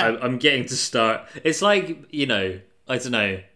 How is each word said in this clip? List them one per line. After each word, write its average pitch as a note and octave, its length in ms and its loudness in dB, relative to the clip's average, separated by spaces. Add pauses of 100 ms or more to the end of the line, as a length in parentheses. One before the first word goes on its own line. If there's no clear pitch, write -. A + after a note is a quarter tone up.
I'm, A2+ 160 2
I'm B2 160 -2
getting C#3 280 2
to C3 100 -6
start." A2+ 520 0 (160)
It's D#3+ 160 2
like, F#3 500 2
you C#3+ 160 -2
know, F#2+ 320 -2 (300)
I B2+ 100 -2
don't B2 140 -6
know, G2 280 0 (160)